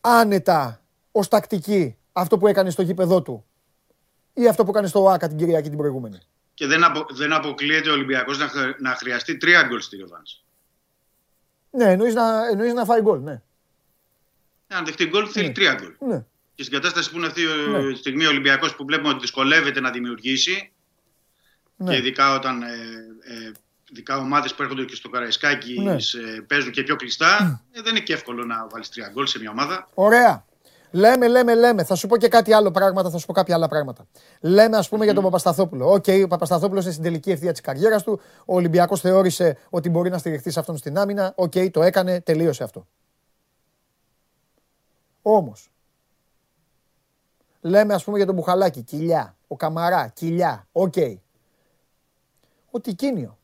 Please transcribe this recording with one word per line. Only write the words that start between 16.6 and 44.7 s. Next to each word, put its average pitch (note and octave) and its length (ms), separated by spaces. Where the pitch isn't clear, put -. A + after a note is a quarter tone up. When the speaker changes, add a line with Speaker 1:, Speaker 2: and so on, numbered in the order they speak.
Speaker 2:
στην C3 120
κατάσταση F3 360
που D#3+ 60
είναι E3+ 100
αυτή, E3 160
ε, D3 360
Speaker 1:
Ναι. C#3 140
Speaker 2:
τη B2+ 60
στιγμή C#3+ 280
ο - 20
Ολυμπιακός C#3 480
που C#3+ 80
βλέπουμε D3 240
ότι C#3 120
δυσκολεύεται C#3 600
να B2+ 100
δημιουργήσει, B2+ 840
Speaker 1:
Ναι. F3+ 140
Speaker 2:
και D3 60
ειδικά C3+ 380
όταν, C3 280
ε, A#2+ 40
ε, A2 60
ειδικά C3+ 280
ομάδες C#3 360
που D3 80
έρχονται C3 220
και B2+ 100
στο A#2 140
Καραϊσκάκι, B2 720
Speaker 1:
Ναι. G3+ 120
Speaker 2:
ε, A2+ 540
παίζουν C#3 260
και C#3 100
πιο C#3+ 140
κλειστά, E3 480
Speaker 1:
Ναι. D#3 340
Speaker 2:
ε, A3 40
δεν A3 120
είναι G#3+ 100
και - 80
εύκολο A#2+ 320
να A2+ 260
βάλεις A2+ 180
τρία G#2+ 240
γκολ C3+ 140
σε - 120
μια A2 120
ομάδα. D3 440
Speaker 1:
Ωραία. G#3 500
Λέμε, A#3+ 380
λέμε, A#3+ 260
λέμε. A3+ 300
Θα F#3 100
σου F3 120
πω A3+ 100
και A#3 120
κάτι A3 240
άλλο G#3+ 180
πράγματα, F#3+ 400
θα E3+ 80
σου D#3 80
πω F3+ 60
κάποια F3+ 220
άλλα E3 140
πράγματα. D3 380
Λέμε, G#3+ 360
ας G3+ 120
πούμε, G#3+ 160
για G#3 100
τον G3 80
Speaker 2:
Μμμ. F#3+ 60
Speaker 1:
Παπασταθόπουλο. E3+ 640
Οκ, G3 120
ο - 40
Παπασταθόπουλος F3+ 560
είναι F3+ 80
στην D#3+ 120
τελική E3+ 260
ευθεία D#3 220
της - 80
καριέρας F#3+ 420
του. G3+ 180
Ο F#3 100
Ολυμπιακός F3 460
θεώρησε F3+ 580
ότι F3 180
μπορεί F3 220
να F3+ 80
στηριχθεί E3 320
σε D#3+ 100
αυτόν D#3+ 160
στην C#3+ 220
άμυνα. G3+ 380
Οκ, F3 160
το D#3 120
έκανε, F#3 380
τελείωσε D#3+ 440
αυτό. - 220